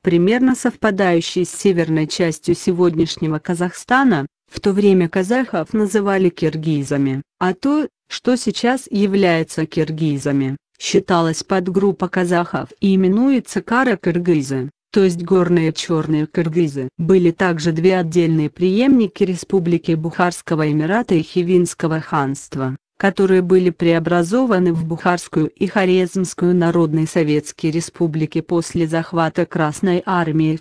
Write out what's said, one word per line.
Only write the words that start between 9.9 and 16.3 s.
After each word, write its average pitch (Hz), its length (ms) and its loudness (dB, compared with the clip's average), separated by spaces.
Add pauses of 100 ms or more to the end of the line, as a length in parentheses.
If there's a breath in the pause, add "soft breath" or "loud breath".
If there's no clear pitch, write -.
считалась 170 680 0
подгруппа 190 640 0
казахов 175 600 -2 (100)
и 196 160 2
именуется 208 640 2
кара-кыргызы, 170 1080 0 (220)
то 196 120 4
есть 175 180 0
горные 175 500 2
чёрные 156 540 -2
кыргызы. 156 640 -2 (100)